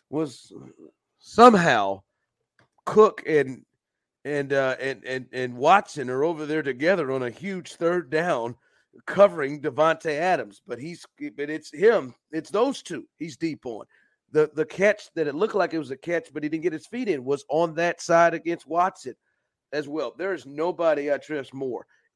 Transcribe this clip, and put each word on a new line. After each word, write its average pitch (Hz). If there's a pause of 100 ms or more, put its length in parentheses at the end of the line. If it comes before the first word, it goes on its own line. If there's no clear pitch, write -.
(100)
was 139 (680)
somehow 147 (800)
Cook 208
and, 135 (600)
and, 143
uh, 131
and, 135
and, 127
and 127
Watson 151
are 131
over 151
there 156
together 139
on 131
a 120
huge 180
third 170
down 143 (520)
covering 160
Davante 156
Adams. 143
But 120
he's, 160 (320)
but 147
it's 156
him. 156 (160)
It's 156
those 233
two - (100)
he's 151
deep 160
on. 110 (440)
The, 151
the 156
catch 196
that 160
it 139
looked 214
like 170
it 165
was 131
a 131
catch, 165
but 147
he 151
didn't 156
get 165
his 156
feet 240
in, 139
was 139
on 165
that 170
side 170
against 165
Watson 170 (580)
as 147
well. 139
There 185
is 135
nobody 147
I 135
trust 139
more. 131 (300)